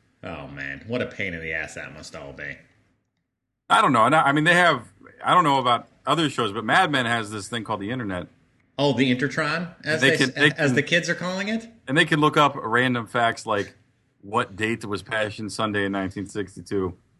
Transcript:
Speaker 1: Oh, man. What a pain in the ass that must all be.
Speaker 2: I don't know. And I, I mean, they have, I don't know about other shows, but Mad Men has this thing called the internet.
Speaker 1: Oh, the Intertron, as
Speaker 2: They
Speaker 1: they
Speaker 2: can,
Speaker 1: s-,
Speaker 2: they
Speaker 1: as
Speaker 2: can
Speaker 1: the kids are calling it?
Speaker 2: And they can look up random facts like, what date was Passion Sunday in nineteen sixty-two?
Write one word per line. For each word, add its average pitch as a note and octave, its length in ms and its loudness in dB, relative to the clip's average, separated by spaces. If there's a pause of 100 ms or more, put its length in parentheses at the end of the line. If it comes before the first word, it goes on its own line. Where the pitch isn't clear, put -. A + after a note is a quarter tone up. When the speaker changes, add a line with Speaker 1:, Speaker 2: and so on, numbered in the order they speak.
(240)
Speaker 1:
Oh, D2+ 240 -12
man. C#2 400 -12
What A#2+ 140 -4
a G#2+ 40 -4
pain G2 280 -8
in E2 80 -10
the D#2+ 120 -8
ass D#2 220 -8
that D2 180 -14
must D#2 220 -18
all C#2+ 180 -14
be. D2 240 -14 (1120)
Speaker 2:
I G#3+ 120 6
don't F3+ 120 4
know. A2+ 120 6
And C#3 100 4
I, D#3 80 6
I C#3 80 4
mean, D3+ 120 2
they E3+ 120 6
have, E3 320 4 (360)
I - 100 2
don't F3 100 6
know C#3+ 160 2
about A#2+ 280 0 (180)
other D3+ 240 2
shows, A#2 220 -2
but G#2+ 140 -6
Mad E3 260 2
Men C3 140 0
has A#2 260 -2
this G#2 160 -8
thing A2+ 160 -6
called G#2 180 -6
the G2+ 100 -6
internet. G2 360 -6 (500)
Speaker 1:
Oh, C#3+ 160 2
the B2+ 220 2
Intertron, D3+ 580 -4 (120)
as D#3 160 -2
Speaker 2:
They D3 100 6
Speaker 1:
they D#3 60 2
Speaker 2:
can, C3+ 140 2
Speaker 1:
s-, - 40 -14
Speaker 2:
they D3 160 6
Speaker 1:
as D3+ 200 0
Speaker 2:
can B2 40 0
Speaker 1:
the C#3 80 2
kids E3+ 260 0
are E3 60 -2
calling F#3 320 -6
it? A3+ 200 -4 (200)
Speaker 2:
And C#3 100 -2
they F3 80 6
can D#3+ 140 2
look D3+ 160 4
up D3 220 4
random A#2+ 500 0
facts A#2 380 0
like, G2+ 300 -2 (460)
what G2+ 340 -4
date A2 280 -4
was G2+ 200 -6
Passion G#2+ 480 -6
Sunday G#2 340 -4
in G2 60 -2
nineteen G2 340 -6
sixty-two? F#2 720 -6 (220)